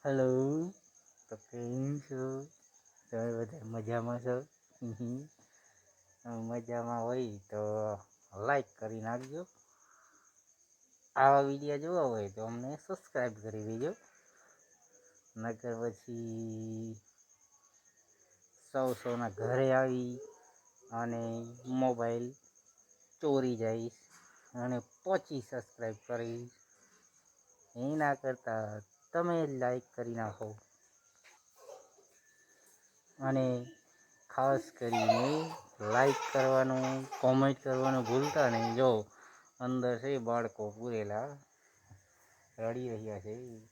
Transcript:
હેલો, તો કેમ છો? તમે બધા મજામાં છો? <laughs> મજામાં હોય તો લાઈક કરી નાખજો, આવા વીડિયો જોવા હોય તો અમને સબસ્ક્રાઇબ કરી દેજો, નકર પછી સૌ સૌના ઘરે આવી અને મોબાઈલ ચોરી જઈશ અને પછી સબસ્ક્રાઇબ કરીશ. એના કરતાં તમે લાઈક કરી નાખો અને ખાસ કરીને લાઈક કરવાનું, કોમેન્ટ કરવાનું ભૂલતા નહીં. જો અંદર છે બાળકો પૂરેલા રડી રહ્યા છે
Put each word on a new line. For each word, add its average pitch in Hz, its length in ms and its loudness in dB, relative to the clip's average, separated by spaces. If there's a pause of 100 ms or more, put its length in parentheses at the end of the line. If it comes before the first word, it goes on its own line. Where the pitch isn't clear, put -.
હેલો, 135 640 4 (560)
તો 110 80 -12 (160)
કેમ 131 480 -4
છો? 135 480 -6 (640)
તમે 117 320 -2
બધા 117 220 -10
મજામાં 117 580 -4
છો? 123 120 0 (460)
<laughs> 117 1700 -10
મજામાં 120 540 -4
હોય 117 380 -2 (100)
તો 107 120 -4 (720)
લાઈક 127 340 0 (120)
કરી 110 220 -6
નાખજો, 131 400 -6 (1700)
આવા 139 280 8
વીડિયો 143 340 -2
જોવા 160 300 0
હોય 107 220 -2
તો 110 180 -8
અમને 123 300 -6
સબસ્ક્રાઇબ 123 560 -4
કરી 107 340 -8
દેજો, 120 240 -2 (1400)
નકર 113 400 -6
પછી 113 1200 -8 (1800)
સૌ 131 220 0
સૌના 120 340 -4
ઘરે 117 440 2
આવી 127 460 2 (720)
અને 117 300 -2 (460)
મોબાઈલ 123 600 0 (960)
ચોરી 131 340 4
જઈશ 113 440 -2 (540)
અને 123 240 -2 (260)
પછી 185 460 -2
સબસ્ક્રાઇબ 113 480 -8 (100)
કરીશ. 120 460 -6 (1200)
એના 143 400 2
કરતાં 110 680 -4 (300)
તમે 170 220 2 (240)
લાઈક 123 260 0 (100)
કરી 117 200 -4
નાખો 110 320 -4 (2750)
અને 135 260 2 (840)
ખાસ 135 420 2
કરીને 117 500 4 (720)
લાઈક 135 260 6 (120)
કરવાનું, 131 720 2 (160)
કોમેન્ટ 131 420 6
કરવાનું 131 400 2
ભૂલતા 135 460 4
નહીં. 113 260 2
જો 131 140 6 (720)
અંદર 123 420 0
છે 135 180 -4
બાળકો 117 520 -2
પૂરેલા 110 580 -4 (1300)
રડી 117 340 -4
રહ્યા 107 320 -8
છે 107 120 -10 (360)